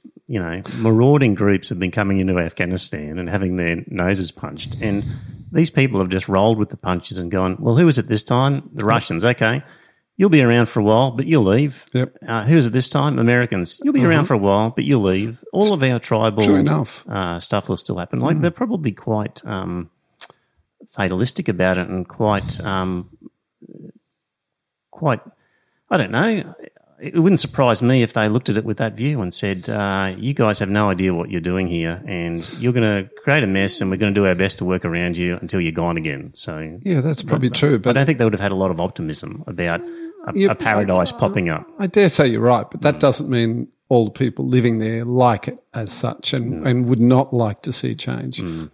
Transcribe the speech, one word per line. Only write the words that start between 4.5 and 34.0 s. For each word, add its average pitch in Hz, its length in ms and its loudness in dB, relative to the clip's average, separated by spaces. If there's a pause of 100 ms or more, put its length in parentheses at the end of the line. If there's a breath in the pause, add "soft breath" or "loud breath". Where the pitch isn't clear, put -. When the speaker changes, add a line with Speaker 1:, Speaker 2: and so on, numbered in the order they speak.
Speaker 1:
And 104 200 -2 (480 loud breath)
these 160 200 2
people 127 300 2
have 92 100 0
just 95 180 -2
rolled 104 300 4
with 104 100 -2
the - 80 -12
punches 90 420 -4
and 85 120 -6
gone, 92 280 0
"Well, 117 180 2
who 170 120 6
is 127 100 4
it 90 100 -4
this 110 140 0
time? 139 500 0
The - 100 -10
Speaker 2:
Yep. - 40 -4
Speaker 1:
Russians. 107 380 0
Okay. 120 380 0 (560 soft breath)
You'll 190 120 6
be 156 100 8
around 120 300 6
for 107 100 -2
a - 20 0
while, 113 280 4
but 127 160 -4
you'll 156 180 4
leave. 127 480 2
Speaker 2:
Yep. - 240 -2 (100)
Speaker 1:
Uh, 117 180 -4
who 151 120 6
is 131 120 6
it 107 40 -2
this 131 160 0
time? 139 300 0
Americans. 120 680 0
You'll 285 80 2
be 269 100 4
around 165 180 4
Speaker 2:
Mm-hmm. 165 80 0
Speaker 1:
for 139 60 2
a 110 40 2
while, 101 360 2
but - 100 -2
you'll 135 180 2
leave." 101 500 -2
All 208 220 2
of 147 80 0
our 127 160 2
tribal, 110 440 0
Speaker 2:
True 104 140 6
enough. 143 500 0
Speaker 1:
uh, 87 320 -4
stuff - 300 -4
will 92 80 -2
still - 220 -6
happen. 104 220 -6
Like, 156 180 0
Speaker 2:
Mm. - 20 -2
Speaker 1:
they're 170 100 2
probably 180 420 -4
quite, 107 520 -6
um, 90 460 -8 (1000 soft breath)
fatalistic 98 600 -4
about 92 280 0
it 90 120 -4
and 92 200 -6
quite, 104 560 -2
um, 92 460 -4 (1800)
quite, 135 300 -2 (680)
I 190 60 0
don't 104 140 0
know. 165 440 -2 (440)
It 156 200 -4
wouldn't 175 220 4
surprise 123 420 2
me 123 200 4
if 113 120 -2
they 110 160 2
looked 117 180 -2
at 104 80 0
it 110 80 -2
with 113 140 -6
that 110 180 -4
view 131 240 -4
and 92 140 -4
said, 98 340 -4
uh, 98 480 -2
"You 113 160 -4
guys 110 280 2
have 98 100 -2
no 104 180 2
idea 92 240 0
what 82 180 -4
you're 87 120 -4
doing 92 240 -2
here, 85 400 -4
and 85 420 -6 (100)
you're 120 140 0
gonna 104 380 0 (120)
create 143 220 2
a - 20 0
mess, 98 360 0
and 95 80 0
we're 95 80 -2
gonna 101 140 0